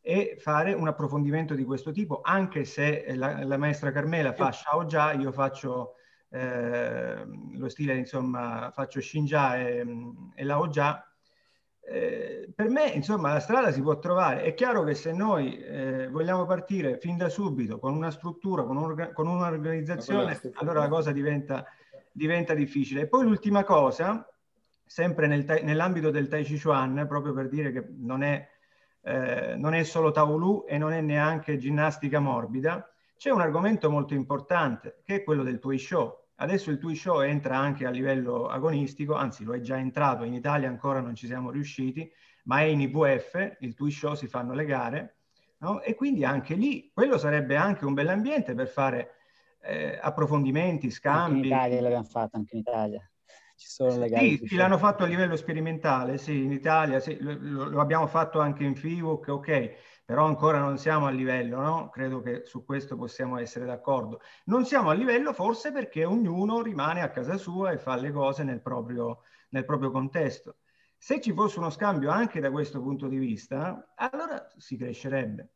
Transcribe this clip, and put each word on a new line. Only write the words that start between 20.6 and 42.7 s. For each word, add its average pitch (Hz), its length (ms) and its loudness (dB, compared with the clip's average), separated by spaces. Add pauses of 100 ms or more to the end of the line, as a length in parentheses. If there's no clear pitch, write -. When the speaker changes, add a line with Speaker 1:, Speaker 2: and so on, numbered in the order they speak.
Speaker 1:
allora 156 200 0
la 143 80 2
cosa 151 240 0
diventa, 143 540 -2 (460)
diventa 165 420 0
difficile. 139 480 0
E 151 60 -2
poi 262 160 4
l'ultima 202 400 4
cosa, 180 640 4 (580)
sempre 165 420 0
nel 160 180 4
tai-, 156 200 2
nell'ambito 156 460 2
del 139 180 0
Tai 151 160 0
Chi 151 160 -4
Chuan, 139 480 2
proprio 147 240 -2
per 131 160 -4
dire 143 240 -2
che 127 140 -6 (100)
non 131 260 -4
è, 143 240 0 (540)
eh, 123 560 -2
non 143 160 0
è 165 100 2
solo 160 280 2
Taolu 156 580 2
e 147 80 -2
non 156 160 0
è 165 80 0
neanche 151 560 0
ginnastica 147 640 2
morbida, 131 680 -2 (300)
c'è - 140 -2
un 220 100 4
argomento 170 500 2
molto 143 220 2
importante, 139 920 0
che 196 100 -2
è 202 100 0
quello 151 180 2
del 127 160 -2
Tui 135 200 -2
Shou. 135 380 0 (240)
Adesso 170 300 0
il 143 80 0
Tui 160 160 -4
Shou 156 280 2
entra 143 340 2
anche 139 280 0
a 127 60 -2
livello 127 560 0
agonistico, 143 680 0
anzi 127 280 -2
lo 113 120 -4
è 123 60 -2
già 123 160 -2
entrato, 131 460 2
in 120 120 -4
Italia 131 340 0
ancora 131 320 -2
non 120 160 -6
ci 123 100 -14
siamo 123 240 -6
riusciti, 139 580 -4 (360)
ma 131 160 4
è 156 40 6
in 151 160 4